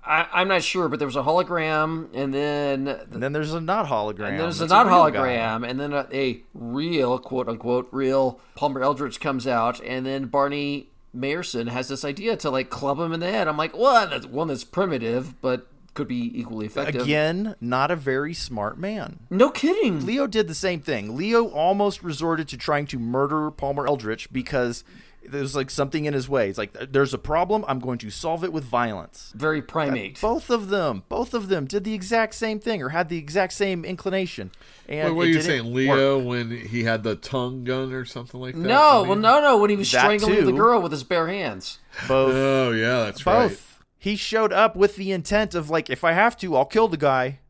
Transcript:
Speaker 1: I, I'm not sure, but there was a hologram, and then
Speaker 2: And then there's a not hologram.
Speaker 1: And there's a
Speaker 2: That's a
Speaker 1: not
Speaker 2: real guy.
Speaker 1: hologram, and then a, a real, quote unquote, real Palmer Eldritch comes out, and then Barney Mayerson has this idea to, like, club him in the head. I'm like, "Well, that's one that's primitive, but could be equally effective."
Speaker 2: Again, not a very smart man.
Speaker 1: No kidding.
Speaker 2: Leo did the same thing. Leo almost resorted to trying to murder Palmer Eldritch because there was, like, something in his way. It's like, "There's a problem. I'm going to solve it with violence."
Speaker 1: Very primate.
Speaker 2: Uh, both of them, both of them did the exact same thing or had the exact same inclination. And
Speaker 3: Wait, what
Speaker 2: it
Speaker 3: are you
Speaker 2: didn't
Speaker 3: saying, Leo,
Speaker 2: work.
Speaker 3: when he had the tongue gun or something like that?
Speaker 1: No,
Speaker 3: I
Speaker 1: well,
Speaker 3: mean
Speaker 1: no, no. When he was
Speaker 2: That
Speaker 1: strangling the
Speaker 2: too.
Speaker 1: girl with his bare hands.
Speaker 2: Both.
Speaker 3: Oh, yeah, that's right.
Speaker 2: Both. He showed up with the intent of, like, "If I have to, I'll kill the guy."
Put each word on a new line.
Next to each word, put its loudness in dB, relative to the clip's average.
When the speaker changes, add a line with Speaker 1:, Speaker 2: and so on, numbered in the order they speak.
Speaker 1:
I, 2
I'm 4
not 4
sure, 0
but -2
there 0
was -4
a 0
hologram, 0
and -2
then 0
Speaker 2:
And -8
then -2
there's -2
a -4
not -2
hologram. -2
Speaker 1:
And -4
there's -2
a 0
Speaker 2:
That's -2
a 6
Speaker 1:
not 4
Speaker 2:
real 8
guy. 0
Speaker 1:
hologram, -2
and -4
then -4
a, -2
a -2
real, -2
quote -4
unquote, -2
real 0
Palmer -4
Eldritch -2
comes -4
out, 0
and -6
then -4
Barney -2
Mayerson -4
has -6
this -8
idea -4
to, -4
like, -2
club -2
him -2
in -4
the -4
head. 0
I'm -2
like, -4
"Well, 6
that's -6
one -4
that's -4
primitive, -2
but -2
could -4
be -4
equally -6
effective." -4
Speaker 2:
Again, 0
not 0
a 0
very -2
smart -6
man. -8
Speaker 1:
No 2
kidding. -2
Speaker 2:
Leo -2
did 0
the -10
same -4
thing. -6
Leo 2
almost 0
resorted -4
to -12
trying -2
to -6
murder 0
Palmer -4
Eldritch -2
because -2
there -8
was, -4
like, -2
something -2
in -2
his -2
way. 2
It's -8
like, -8
"There's 2
a -4
problem. 0
I'm -2
going -4
to -10
solve -4
it -4
with -4
violence." -4
Speaker 1:
Very -2
primate. -4
Speaker 2:
Uh, 2
both -4
of 0
them, -2
both -4
of -4
them 0
did -2
the -4
exact -2
same -4
thing -4
or -4
had 0
the -4
exact -2
same -2
inclination. -4
And 0
Speaker 3:
Wait, 0
what 2
Speaker 2:
it 2
Speaker 3:
are 4
you 6
Speaker 2:
didn't 0
Speaker 3:
saying, 0
Leo, 4
Speaker 2:
work. -2
Speaker 3:
when -2
he -4
had 0
the 0
tongue -4
gun -4
or -6
something -14
like -10
that? -8
Speaker 1:
No, 2
Speaker 3:
I 8
Speaker 1:
well, 2
Speaker 3:
mean 0
Speaker 1:
no, 8
no. 6
When 6
he 4
was -2
Speaker 2:
That 6
Speaker 1:
strangling 6
the 6
Speaker 2:
too. 2
Speaker 1:
girl 6
with -2
his -6
bare 0
hands. -6
Speaker 2:
Both. 4
Speaker 3:
Oh, 4
yeah, 2
that's -8
right. 6
Speaker 2:
Both. -8
He -2
showed 0
up 4
with 4
the -4
intent 0
of, -2
like, 0
"If -4
I 6
have 4
to, -4
I'll 6
kill 4
the 0
guy." 2